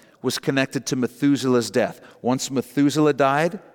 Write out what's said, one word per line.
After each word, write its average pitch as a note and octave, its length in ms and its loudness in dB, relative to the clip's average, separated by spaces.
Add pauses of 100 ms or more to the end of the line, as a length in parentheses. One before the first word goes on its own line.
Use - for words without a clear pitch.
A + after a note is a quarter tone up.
(200)
was B2+ 180 -4
connected C3+ 480 -2
to C#3 100 -2
Methuselah's B2+ 760 0
death. G2+ 320 -2 (180)
Once C3 300 -4
Methuselah C#3+ 640 0
died, C#3+ 460 0 (140)